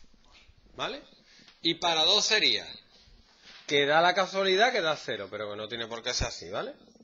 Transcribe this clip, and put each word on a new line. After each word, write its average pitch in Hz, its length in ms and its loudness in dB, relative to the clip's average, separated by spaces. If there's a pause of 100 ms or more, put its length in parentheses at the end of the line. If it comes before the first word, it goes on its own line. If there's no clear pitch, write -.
(760)
¿Vale? 185 260 -8 (600)
Y 165 140 0
para 165 280 0
dos 196 220 4
sería 131 420 2 (1000)
que 143 180 2
da 151 160 6
la 175 120 4
casualidad 190 580 2
que 226 100 0
da 156 160 0
cero, 101 340 -8
pero 104 180 -8
que 104 80 -10
no 107 100 -8
tiene 117 200 -8
por 113 160 -10
qué 123 100 -4
ser 123 140 -2
así, 85 220 -12
¿vale? 170 240 -8 (300)